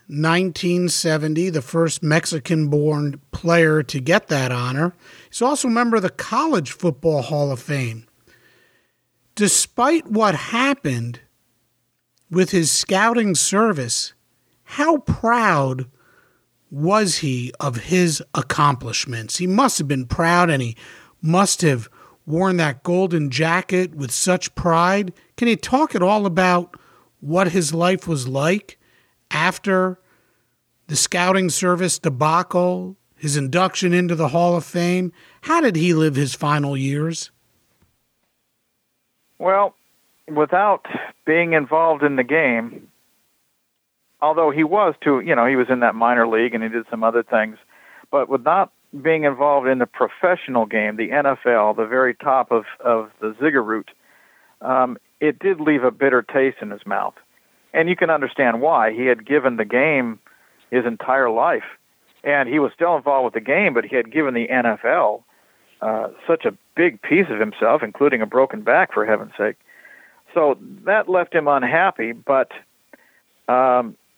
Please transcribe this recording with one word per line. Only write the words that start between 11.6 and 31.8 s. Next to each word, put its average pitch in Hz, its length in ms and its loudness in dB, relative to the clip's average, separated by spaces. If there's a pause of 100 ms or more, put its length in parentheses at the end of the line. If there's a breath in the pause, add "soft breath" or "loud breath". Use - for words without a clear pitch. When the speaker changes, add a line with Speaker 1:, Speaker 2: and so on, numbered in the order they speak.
Speaker 1:
with 175 220 0
his 165 180 2
scouting 214 640 0
service, 190 760 -2 (500)
how 302 360 0
proud 160 880 0 (840 soft breath)
was 180 480 0
he 127 400 -4
of 135 180 -4
his 170 460 0 (120)
accomplishments? 123 1040 -2
He 180 100 -2
must 226 300 2
have 151 100 -2
been 135 180 -2
proud, 175 420 2
and 143 140 0
he 117 140 -6 (440 loud breath)
must 175 420 0
have 135 260 2 (360 soft breath)
worn 180 320 0
that 151 280 -2
golden 175 460 0
jacket 165 680 -2
with 139 160 -8
such - 420 -2
pride. 175 580 0 (240 soft breath)
Can 240 120 0
he 220 80 2
talk 294 400 0
at 180 60 0
all 202 220 2
about 180 520 0 (420 soft breath)
what 175 300 0
his 160 260 -2
life 180 320 0
was 139 220 -4
like 151 500 -2 (540)
after 185 640 -2 (880)
the 151 80 -8
scouting 180 560 0
service 180 480 -2